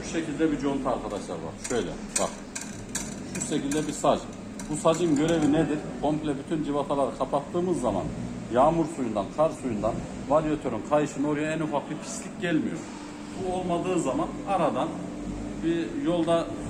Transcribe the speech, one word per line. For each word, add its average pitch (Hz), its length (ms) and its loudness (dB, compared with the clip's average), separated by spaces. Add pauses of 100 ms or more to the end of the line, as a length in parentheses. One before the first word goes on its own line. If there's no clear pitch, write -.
Şu - 100 -8
şekilde 151 380 0
bir 135 80 -2
conta 135 300 0
arkadaşlar 101 460 -4
bak. 82 320 -8
Şöyle 104 220 0 (300)
bak. - 100 2 (1040)
Şu 170 60 -4
şekilde 143 480 0
bir 143 40 -4
sac. 127 280 4 (500)
Bu 151 60 -2
sacın 160 400 4
görevi 156 360 4
nedir? 147 260 4 (240)
Komple 151 360 2
bütün 151 260 -2
cıvataları 139 540 0
kapattığımız 147 600 0
zaman 101 240 0 (500)
yağmur 156 300 8 (120)
suyundan, 107 300 0 (100)
kar 156 140 6 (120)
suyundan 110 320 0 (340)
varyatörün 147 600 2
kayışının 147 380 2
oraya 151 240 0
en 160 80 -2
ufak 147 300 -2
bir 151 60 -4
pislik - 440 -10
gelmiyor. 160 360 2 (600)
Bu 185 140 -2
olmadığı 175 480 0
zaman 139 280 0 (200)
aradan 151 400 2 (760)
bir 160 400 0
yolda 165 420 4 (240)